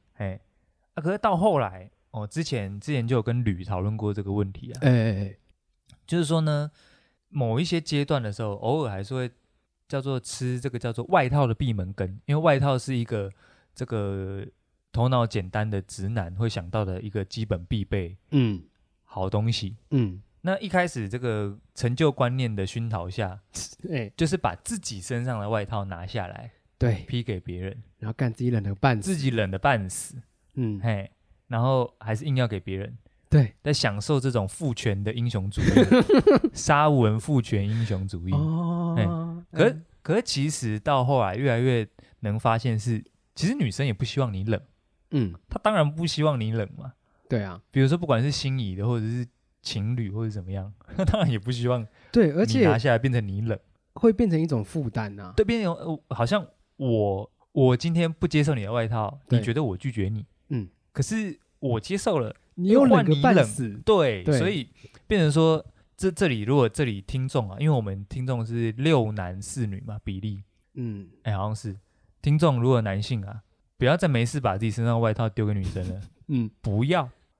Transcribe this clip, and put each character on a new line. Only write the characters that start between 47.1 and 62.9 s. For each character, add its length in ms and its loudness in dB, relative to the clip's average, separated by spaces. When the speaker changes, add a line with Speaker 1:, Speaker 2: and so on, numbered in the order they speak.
Speaker 2:
对 160 0
啊。 260 -10
Speaker 1:
比 100 0
如 80 6
说 80 2
不 120 -2
管 160 2
是 80 0
心 260 -4
仪 180 -4
的， 120 -2
或 120 0
者 60 -2
是 180 -4
情 340 -4
侣， 140 -4
或 140 -6
者 80 -4
怎 120 -8
么 80 -10
样， 300 -6
<laughs> 160 -12
她 80 0
当 160 4
然 80 4
也 80 0
不 140 -4
希 160 -2
望 180 0
Speaker 2:
对， 200 6
而 120 2
且 180 2
Speaker 1:
你 40 8
拿 100 6
下 140 2
来 80 6
变 160 2
成 140 0
你 140 -4
冷。 180 -4
Speaker 2:
会 180 6
变 160 2
成 140 2
一 60 2
种 160 0
负 260 -4
担 300 -6
啊。 160 -14
Speaker 1:
对， 100 4
变 160 0
成， 140 0
呃， 400 -8
好 100 2
像 180 2
我， 540 0
我 260 6
今 160 -2
天 180 2
不 160 -2
接 160 2
受 120 2
你 80 -4
的 80 -6
外 160 0
套， 400 -4
Speaker 2:
对。 100 4
Speaker 1:
你 80 0
觉 80 0
得 100 0
我 140 -2
拒 140 -6
绝 180 -2
你。 160 -6
Speaker 2:
嗯。 200 -4
Speaker 1:
可 120 -2
是 340 -4
我 200 -2
接 160 -4
受 220 0
了， 180 -4
Speaker 2:
你 140 0
又 160 8
冷 200 6